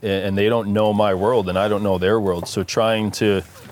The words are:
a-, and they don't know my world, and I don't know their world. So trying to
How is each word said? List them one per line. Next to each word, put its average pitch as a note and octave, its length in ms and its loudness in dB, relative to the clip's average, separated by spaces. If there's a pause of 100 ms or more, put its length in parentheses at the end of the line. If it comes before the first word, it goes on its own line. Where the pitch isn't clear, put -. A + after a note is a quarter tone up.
a-, G2 220 -2
and G2 120 -2
they G#2 120 4
don't G#2+ 240 0
know G#2+ 200 2
my G#2 200 2
world, G2+ 360 0
and F2+ 80 0
I G2+ 100 2
don't G#2 160 0
know G2 140 0
their G2 220 2
world. F2+ 280 -2
So G2 160 -4
trying A2 480 0
to G2+ 300 0 (300)